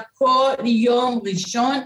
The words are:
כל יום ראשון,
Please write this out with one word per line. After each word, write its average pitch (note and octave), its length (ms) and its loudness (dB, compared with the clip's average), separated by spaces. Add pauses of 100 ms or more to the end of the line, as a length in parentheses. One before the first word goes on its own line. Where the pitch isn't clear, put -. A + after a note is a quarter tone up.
(140)
כל C4 380 2 (140)
יום A#3+ 600 2
ראשון, A#3 500 -2 (100)